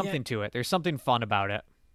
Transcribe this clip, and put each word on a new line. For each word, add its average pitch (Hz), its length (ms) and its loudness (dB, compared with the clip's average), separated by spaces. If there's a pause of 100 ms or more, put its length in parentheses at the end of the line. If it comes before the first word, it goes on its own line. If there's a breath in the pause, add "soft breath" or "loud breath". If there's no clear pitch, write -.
something 185 240 -2
to 110 180 -2
it. 104 100 -6
There's 123 160 -4
something 170 280 2
fun 120 260 2
about 101 280 2
it. 104 120 -4 (320)